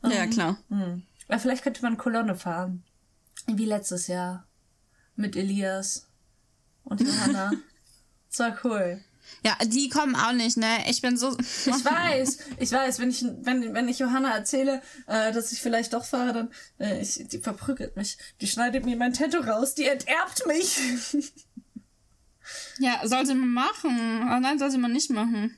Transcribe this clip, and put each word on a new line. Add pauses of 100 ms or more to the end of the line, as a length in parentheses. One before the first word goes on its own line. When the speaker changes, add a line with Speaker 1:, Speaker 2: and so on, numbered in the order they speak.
Speaker 1:
Ja, (140)
Speaker 2:
Ähm,
Speaker 1:
klar. (100)
Speaker 2:
hm. (260)
Aber
vielleicht
könnte
man
Kolonne
fahren. (640)
Wie
letztes
Jahr. (720)
Mit
Elias (760)
und
Johanna.
Speaker 1:
<laughs> (680)
Speaker 2:
Das
war
cool. (420)
Speaker 1:
Ja,
die
kommen
auch
nicht,
ne? (120)
Ich
bin
so
Speaker 2:
Ich
weiß, (200)
ich
weiß,
wenn
ich, (160)
wenn,
wenn
ich
Johanna
erzähle, (240)
äh,
dass
ich
vielleicht
doch
fahre,
dann, (260)
äh,
ich,
die
verprügelt
mich. (240)
Die
schneidet
mir
mein
Tattoo
raus,
die
enterbt
mich. (340)
<laughs> (1500)
Speaker 1:
Ja,
sollte
man
machen.
Aber
nein,
sollte
man
nicht
machen.